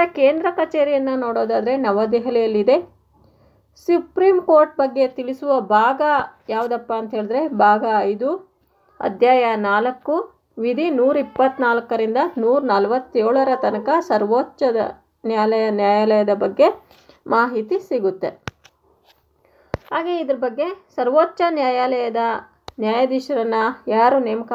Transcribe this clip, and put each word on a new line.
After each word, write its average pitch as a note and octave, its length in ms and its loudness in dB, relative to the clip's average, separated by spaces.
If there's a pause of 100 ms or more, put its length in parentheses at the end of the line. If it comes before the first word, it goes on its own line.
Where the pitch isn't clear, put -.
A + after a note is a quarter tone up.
ಕೇಂದ್ರ D#4+ 460 2
ಕಚೇರಿಯನ್ನು C#4+ 680 0
ನೋಡೋದಾದರೆ A3+ 580 -2
ನವದೆಹಲಿಯಲ್ಲಿದೆ. A3+ 1040 2 (920)
ಸುಪ್ರೀಂ F#4 640 0
ಕೋರ್ಟ್ D4+ 360 4
ಬಗ್ಗೆ C4 300 0
ತಿಳಿಸುವ C4 540 -2
ಭಾಗ A3 400 2 (480)
ಯಾವುದಪ್ಪ A#3 440 -4
ಅಂತ A3 200 -6
ಹೇಳಿದ್ರೆ A3+ 340 -2
ಭಾಗ G#3+ 380 0 (120)
ಐದು, G#3 380 -2 (640)
ಅಧ್ಯಾಯ A#3 560 2
ನಾಲ್ಕು, A3 840 -2 (160)
ವಿಧಿ B3 320 -2
ನೂರ C#4 280 2
ಇಪ್ಪತ್ನಾಲ್ಕರಿಂದ A#3+ 1000 0 (200)
ನೂರ B3 260 2
ನಲವತ್ತೇಳರ A3 840 0 (140)
ತನಕ G#3+ 280 -2 (100)
ಸರ್ವೋಚ್ಚ A3+ 640 -2 (640)
ನ್ಯಾಯಾಲಯ, A3 440 0
ನ್ಯಾಯಾಲಯದ G#3 640 2
ಬಗ್ಗೆ G#3 500 2 (440)
ಮಾಹಿತಿ A#3 520 0
ಸಿಗುತ್ತೆ. F#3+ 480 -4 (1600)
ಹಾಗೆ E4+ 280 -4
ಇದ್ರ C4+ 160 -4
ಬಗ್ಗೆ C4 500 -8 (100)
ಸರ್ವೋಚ್ಚ D4+ 540 0
ನ್ಯಾಯಾಲಯದ B3+ 640 -2 (640)
ನ್ಯಾಯಾಧೀಶರನ್ನ A#3+ 760 -2 (340)
ಯಾರು A#3+ 320 4
ನೇಮಕ A#3 360 -4